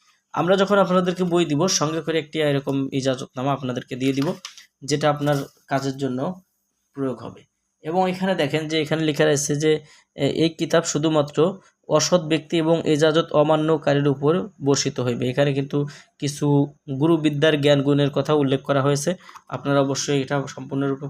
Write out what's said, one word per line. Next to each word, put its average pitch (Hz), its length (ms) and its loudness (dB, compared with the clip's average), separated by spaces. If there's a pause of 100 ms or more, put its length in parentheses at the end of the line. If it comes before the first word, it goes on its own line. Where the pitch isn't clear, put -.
(320)
আমরা 170 240 2
যখন 196 220 2
আপনাদেরকে 180 460 2
বই 175 200 0
দিব, 147 240 0
সঙ্গে 156 320 -2
করে 156 180 -4
একটি 151 220 -6
এরকম 139 520 -2
ইজাজতনামা 131 600 -4
আপনাদেরকে 127 440 -6
দিয়ে 131 160 0
দিব, 139 200 -2 (500)
যেটা 147 280 0
আপনার 143 260 0 (320)
কাজের 135 280 -4
জন্য 139 440 -6 (540)
প্রয়োগ 131 260 -6
হবে। 120 200 -16 (420)
এবং 180 280 0
এখানে 185 240 -2
দেখেন 151 340 -2
যে 160 120 0
এখানে 156 220 -2
লেখা 156 220 0
রয়েছে 147 320 0
যে, 151 240 2 (340)
এ-, - 200 0
এই 160 140 2
কিতাব 165 360 0
শুধুমাত্র 156 720 0 (300)
অসৎ 151 320 2
ব্যক্তি 156 380 -2
এবং 160 260 2
এজাজত 156 480 2
অমান্যকারীর 151 760 2
উপর 151 400 0 (160)
বর্ষিত 139 360 0
হইবে। 123 280 -2
এখানে 139 260 0
কিন্তু 139 320 -2 (320)
কিছু 143 480 0 (340)
গুরুবিদ্যার 151 600 2
জ্ঞান 143 220 4
গুণের 143 280 2
কথা 143 240 0
উল্লেখ 139 280 2
করা 139 200 0
হয়েছে, 143 320 0 (340)
আপনারা 139 320 -2
অবশ্যই 139 420 -2
এটা 139 240 -2
সম্পূর্ণরূপে 139 640 -6